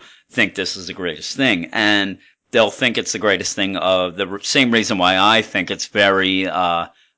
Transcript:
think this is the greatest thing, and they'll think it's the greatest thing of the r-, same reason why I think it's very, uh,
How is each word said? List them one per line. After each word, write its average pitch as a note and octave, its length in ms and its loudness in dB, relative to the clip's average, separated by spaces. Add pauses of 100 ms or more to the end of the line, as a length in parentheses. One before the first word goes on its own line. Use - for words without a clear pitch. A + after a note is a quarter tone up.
(320)
think G2 240 -2
this F#2+ 200 -4
is F2+ 120 -14
the F#2 60 -10
greatest E2 440 -8
thing, G#2+ 340 0
and G#2 460 0 (320)
they'll A2 220 4
think A#2+ 260 -2
it's - 140 -6
the A2 80 -6
greatest G2 360 0
thing G2 220 -2
of F2+ 400 0
the G2 100 -2
r-, G2 120 -10
same C3 320 0
reason A2 260 0
why F#2 220 2
I A2 240 4
think F2+ 260 -4
it's - 160 -6
very, F#2+ 640 2
uh, E2+ 400 0 (300)